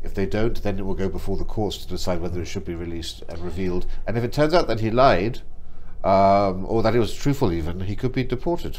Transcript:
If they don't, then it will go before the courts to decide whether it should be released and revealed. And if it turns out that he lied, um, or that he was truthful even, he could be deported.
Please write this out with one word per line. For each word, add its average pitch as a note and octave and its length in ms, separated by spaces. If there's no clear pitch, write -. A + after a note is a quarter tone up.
If - 100
they F#2+ 120
don't, A#2 360
then G2+ 160
it G2 80
will F#2+ 80
go F#2+ 140
before F2+ 280
the F2+ 80
courts G#2 340
to - 100
decide F2+ 320
whether F2 200
it E2 60
should F#2+ 180
be F2 120
released E2+ 520
and E2+ 120
revealed. F2+ 440
And G#2+ 100
if A#2 60
it A#2+ 100
turns D3+ 220
out E3+ 140
that A2+ 100
he G#2+ 140
lied, A#2 480
um, G2 640
or A2+ 160
that A2 100
he B2 60
was G#2 120
truthful C3+ 400
even, E2 280
he F#2+ 160
could B2+ 160
be C3 100
deported. B2+ 560